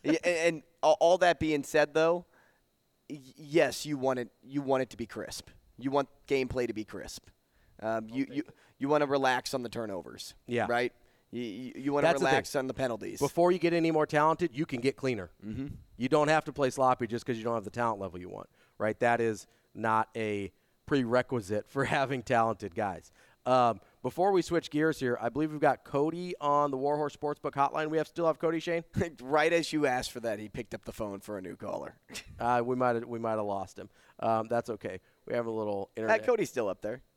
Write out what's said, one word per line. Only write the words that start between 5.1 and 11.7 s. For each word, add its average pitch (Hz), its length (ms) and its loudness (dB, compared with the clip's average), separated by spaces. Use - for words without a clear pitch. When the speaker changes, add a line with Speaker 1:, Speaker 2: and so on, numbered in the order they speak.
Speaker 1:
You 131 140 -4
want 139 180 2
gameplay 127 380 0
to 117 80 -4
be 107 100 -6
crisp. - 440 -14
Um, 110 320 -4
Speaker 2:
Oh, 120 40 -12
Speaker 1:
you, 135 100 0
Speaker 2:
thank - 120 -20
Speaker 1:
you, 151 100 -4
Speaker 2:
you. - 60 -20
Speaker 1:
you 135 100 -4
wanna 147 160 4
relax 131 480 0
on 131 80 -2
the 117 80 -8
turnovers. 98 640 -10
Speaker 3:
Yeah. 117 200 0
Speaker 1:
Right? 120 240 0
You, 120 140 -8
you, 117 320 -10